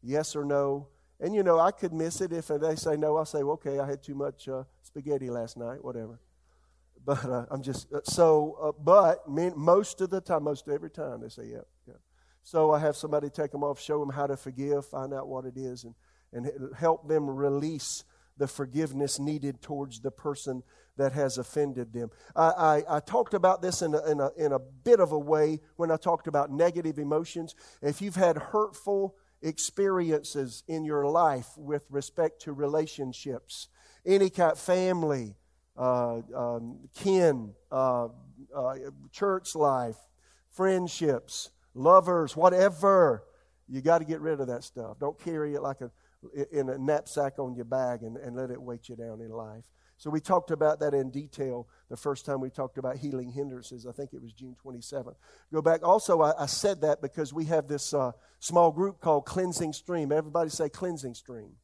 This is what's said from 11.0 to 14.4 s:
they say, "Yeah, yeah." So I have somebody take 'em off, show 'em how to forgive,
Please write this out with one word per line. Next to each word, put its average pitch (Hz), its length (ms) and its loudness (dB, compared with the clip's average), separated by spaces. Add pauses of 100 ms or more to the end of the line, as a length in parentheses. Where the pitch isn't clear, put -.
they 117 80 -14
say, 117 160 -16
"Yeah, 117 160 -14 (260)
yeah." - 60 -20 (480)
So 156 280 4
I 151 100 6
have 151 160 2
somebody 147 340 -2
take 147 240 -4
'em 147 100 -2
off, 143 160 -2
show 151 220 -2
'em 139 80 -4
how 143 160 -4
to 139 100 -2
forgive, 139 480 -4